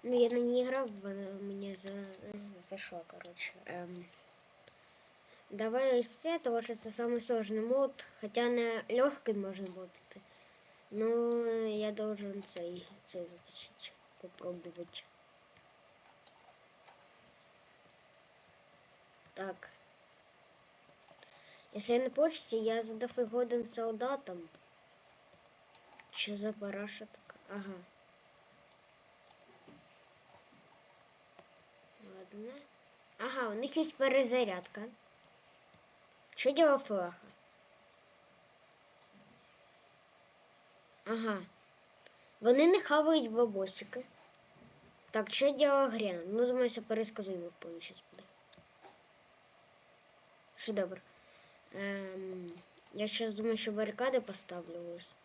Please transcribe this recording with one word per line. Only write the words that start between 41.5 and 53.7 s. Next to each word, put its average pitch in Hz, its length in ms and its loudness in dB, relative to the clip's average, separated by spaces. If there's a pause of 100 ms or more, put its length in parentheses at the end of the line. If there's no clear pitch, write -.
Вони 262 260 10
не 381 140 8
хавають 302 500 6
бабосики. 220 720 0 (1080)
Так, 220 180 0
що 277 200 6
діло 277 380 6
Грена? 202 400 -2
Ну, 226 180 4
думаю, 247 220 4
все 233 140 -2
пересказуємо 202 680 -2 (100)
повністю 170 360 -12 (160)
буде. - 120 -20 (2250)
Шедевр. 190 460 -2 (760)
Ем, 190 760 -6 (420)
я 214 140 -4
щас 220 280 -2
думаю, 220 220 0
що 220 140 -2